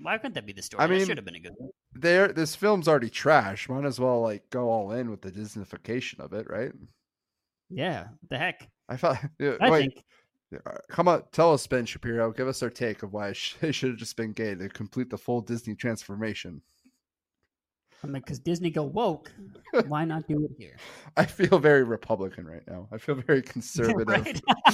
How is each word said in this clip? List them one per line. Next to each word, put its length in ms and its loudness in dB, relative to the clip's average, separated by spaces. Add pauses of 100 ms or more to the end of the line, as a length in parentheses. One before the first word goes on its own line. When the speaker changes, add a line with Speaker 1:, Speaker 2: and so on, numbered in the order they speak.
Speaker 1:
Why 160 -4
couldn't 180 -10
that 100 -8
be 80 -12
the 80 -14
story? 220 -2
Speaker 2:
I 40 4
Speaker 1:
That 60 2
Speaker 2:
mean, 140 2
Speaker 1:
should 100 -4
have 80 -12
been 100 -14
a 40 -16
good 180 -16
one. 140 -14 (220)
Speaker 2:
there, 340 6
this 280 -2
film's 320 2
already 220 4
trash. 600 2
Might 160 -4
as 140 -2
well, 220 4
like, 280 -2
go 200 -2
all 220 0
in 180 -4
with 120 -10
the 100 -10
Disneyfication 880 -8
of 140 -12
it, 160 -8
right? 220 -6 (960)
Speaker 1:
Yeah, 400 -4 (200)
the 80 -6
heck. 320 -6 (180)
Speaker 2:
I 100 -8
thought, 220 2 (100)
<laughs> 100 -16
yeah, 200 0
Speaker 1:
I 120 6
Speaker 2:
wait. 220 4
Speaker 1:
think. 120 -20 (460)
Speaker 2:
Yeah, 160 -12
uh, 100 -12 (120)
come 180 2
on, 240 4
tell 220 6
us, 120 2
Ben 220 -2
Shapiro. 440 -2
Give 160 -4
us 140 -4
our 80 -2
take 320 -4
of 100 -10
why 220 -6
sh-, 240 -8
<laughs> 40 -10
they 100 0
should 180 -2
have 80 -4
just 180 -12
been 180 -4
gay 200 -2
to 160 -6
complete 400 -6
the 80 -6
full 240 -2
Disney 320 -6
transformation. 880 -6 (1400)
Speaker 1:
I 40 -8
mean, 140 -6
'cause 160 -10
Disney 320 -2
go 140 0
woke, 480 -2 (420)
Speaker 2:
<laughs> 140 4
Speaker 1:
why 180 0
not 220 -4
do 180 0
it 140 -6
here? 160 -20 (420)
Speaker 2:
I 80 6
feel 320 4
very 260 8
Republican 600 -2
right 220 -14
now. 240 -12
I 80 -12
feel 160 -4
very 260 4
Speaker 1:
<laughs> 120 -16
Speaker 2:
conservative. 540 0
Speaker 1:
Right? 320 0 (280)
<laughs> 60 -